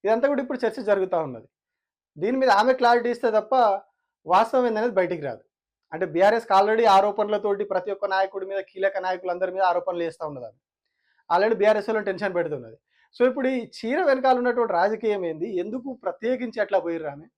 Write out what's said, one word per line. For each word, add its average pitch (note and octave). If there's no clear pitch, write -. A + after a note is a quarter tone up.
ఇదంతా A3+
కూడా C#4+
ఇప్పుడు B3
చర్చ A3
జరుగుతూ F#3+
ఉన్నది. C3
దీని A3
మీద C4
ఆమె A3+
క్లారిటీ A#3+
ఇస్తే A#3+
తప్ప G#3+
వాస్తవం A3+
ఏందనేది A3+
బయటికి F3+
రాదు. B2
అంటే E3+
బీఆర్ఎస్కి G3
already A3
ఆరోపణలతోటి G3+
ప్రతి F#3+
ఒక్క G3
నాయకుడి F#3+
మీద, G3
కీలక G3
నాయకులందరి F#3
మీద F#3+
ఆరోపణలు F3
చేస్తూ D#3+
ఉన్నది C3+
ఆమె. G#2+
Already G3+
బీఆర్ఎస్ G#3+
వాళ్ళని G#3+
టెన్షన్ F#3+
పెడుతున్నది. C#3
So B3
ఇప్పుడు B3+
ఈ B3+
చీర C#4+
వెనకాల C4
ఉన్నటువంటి A#3+
రాజకీయం G#3
ఏంది? E3+
ఎందుకు A#3
ప్రత్యేకించి A3+
అట్లా G3
పోయిర్రు E3
ఆమె? C#3+